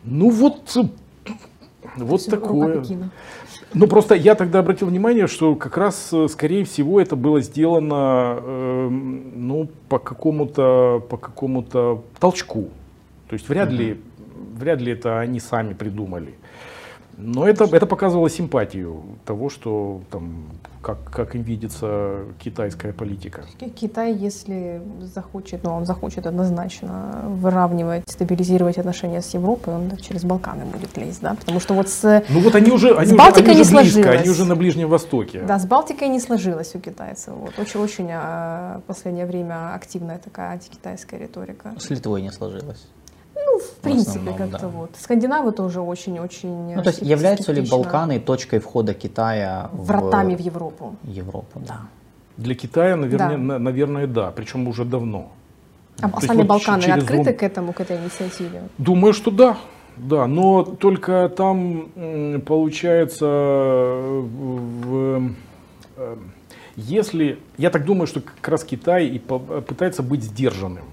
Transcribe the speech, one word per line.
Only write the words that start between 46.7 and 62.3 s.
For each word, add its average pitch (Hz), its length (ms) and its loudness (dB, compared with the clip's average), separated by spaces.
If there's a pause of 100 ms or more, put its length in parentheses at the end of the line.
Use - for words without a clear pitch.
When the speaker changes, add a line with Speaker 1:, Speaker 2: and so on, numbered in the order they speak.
Speaker 3:
Ну, 185 60 -4
то 175 80 2
есть - 120 -2
Speaker 2:
э, - 40 -6
скеп-, 143 40 0
Speaker 3:
являются 175 420 2
ли 143 100 0
Speaker 2:
скептично. 127 160 2
Speaker 3:
Балканы 139 420 0
точкой 120 400 -2
входа 107 340 -2
Китая 101 800 -4
в 95 140 -10
Speaker 2:
Вратами 190 480 2
в 175 40 -8
Европу. 165 640 -10
Speaker 3:
Европу, 98 640 -12
да. 113 140 -14 (560)
Speaker 1:
Для 127 180 -4
Китая, 170 400 0
наверное, 135 420 0
Speaker 2:
Да. 127 60 -4
Speaker 1:
на-, 131 160 -4
наверное, 139 480 -2
да, 110 240 -2
причем 123 360 -8
уже 120 180 -4
давно. 117 460 -6 (680)
Speaker 2:
А 208 100 -2
Speaker 1:
То 196 60 -6
есть - 120 -2
Speaker 2:
сами 226 100 2
Speaker 1:
вот 208 100 6
Speaker 2:
Балканы 202 340 2
Speaker 1:
ч-, 175 60 2
через 180 160 4
Speaker 2:
открыты 143 280 2
Speaker 1:
Лон- 240 60 -4
Speaker 2:
к 220 60 -4
этому, 180 300 -4
к - 80 -10
этой 180 160 -6
инициативе? 175 640 -10 (160)
Speaker 1:
Думаю, 180 360 6
что 208 180 0
да. 233 260 6 (400)
Да, 131 300 0
но 185 360 4
только 185 720 2
там, 180 600 0
м, 147 460 -6